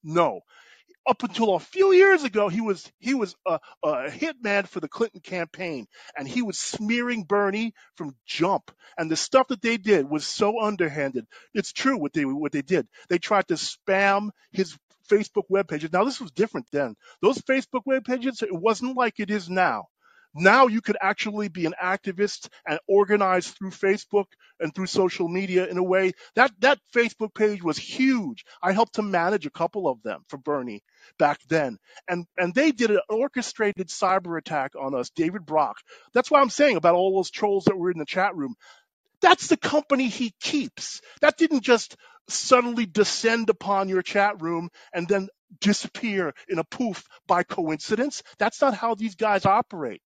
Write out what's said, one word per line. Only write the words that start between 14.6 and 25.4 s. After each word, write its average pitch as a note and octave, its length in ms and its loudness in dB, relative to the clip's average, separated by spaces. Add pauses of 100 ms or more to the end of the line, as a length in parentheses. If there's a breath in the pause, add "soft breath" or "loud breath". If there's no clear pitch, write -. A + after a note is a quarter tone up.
Facebook G#3 400 0
web G3 180 0
pages. D#3 240 -6
Now, F#3 140 2
this C4+ 160 -6
was F3 100 -14
different E3 400 -2
then. C3+ 240 -2 (260 soft breath)
Those B3 180 2
Facebook C4 460 -2
web C4 200 -2
pages, B3 380 -4
it G3+ 120 -6
wasn't A3 400 0
like A#3+ 240 -2
it G3+ 100 -4
is G3 200 -4
now. E3 380 0 (480 soft breath)
Now G#3+ 320 6
you A3+ 140 0
could G#3 200 -2
actually G#3 480 -2
be E3+ 160 -6
an D#3 160 -2
activist G3 680 -4 (180 soft breath)
and D#3+ 200 -4
organize G3 640 4
through F#3+ 220 -12
Facebook G3+ 540 0 (360 soft breath)
and D#3 120 -6
through F#3 140 -4
social F3+ 420 0
media F#3 380 0